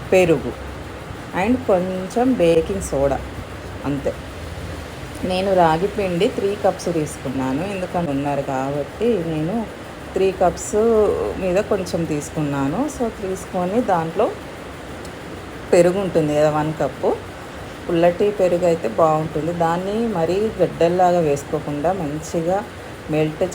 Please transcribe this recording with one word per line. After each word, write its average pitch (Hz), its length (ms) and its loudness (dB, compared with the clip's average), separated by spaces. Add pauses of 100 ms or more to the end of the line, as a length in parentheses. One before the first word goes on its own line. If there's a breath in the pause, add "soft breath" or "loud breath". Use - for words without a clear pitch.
(120)
పెరుగు 160 400 4 (880)
and 233 160 2 (120)
కొంచెం 185 580 2 (120)
బేకింగ్ 170 500 4
సోడా, 139 280 2 (720)
అంతే. 143 240 -2 (1160)
నేను 190 280 2
రాగి 170 380 4
పిండి 185 300 2 (100)
త్రీ 196 140 0 (120)
కప్స్ 185 240 2 (120)
తీసుకున్నాను, 135 640 -2 (100)
ఎందుకంటే 180 420 -2
ఉన్నారు 143 360 0
కాబట్టి 143 580 -2 (240)
నేను 156 220 -2 (600)
త్రీ 190 140 4 (120)
కప్స్ 180 380 2 (640)
మీద 180 160 2 (140)
కొంచెం 180 280 -2 (120)
తీసుకున్నాను. 147 680 -2 (160)
So 233 140 -2 (160)
తీసుకొని 185 560 -2 (100)
దాంట్లో 170 360 2 (1500)
పెరుగు 180 320 6
ఉంటుంది 160 340 2
కదా, 151 200 4
వన్ 156 220 0
కప్పు 139 300 -2 (760)
పుల్లటి 175 440 4 (120)
పెరుగు 180 320 4
అయితే 185 180 -2 (120)
బాగుంటుంది. 156 520 2 (100)
దాన్ని 185 340 0 (180)
మరీ 170 220 2 (240)
గడ్డల్లాగా 175 640 4
వేసుకోకుండా 147 640 0 (100)
మంచిగా 160 560 -2 (580)
మెల్ట్ 156 380 2